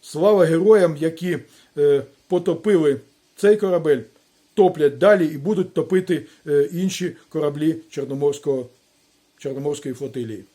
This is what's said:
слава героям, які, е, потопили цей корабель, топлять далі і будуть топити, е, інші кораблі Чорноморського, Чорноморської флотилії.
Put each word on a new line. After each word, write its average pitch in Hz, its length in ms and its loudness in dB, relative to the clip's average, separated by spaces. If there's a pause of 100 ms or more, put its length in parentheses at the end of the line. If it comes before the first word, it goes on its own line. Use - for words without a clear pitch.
слава 180 420 2
героям, 170 520 4
які, 165 420 -4 (400)
е, 143 240 2 (260)
потопили 165 720 0 (360)
цей 208 200 4
корабель, 165 440 0 (540)
топлять 160 440 2
далі 185 280 4
і 147 120 -6
будуть 185 360 -4
топити, 180 520 -2 (200)
е, 143 260 0
інші 185 440 -6 (120)
кораблі 151 480 -2 (140)
Чорноморського, 139 760 -4 (720)
Чорноморської 139 560 -8
флотилії. 117 500 -12 (100)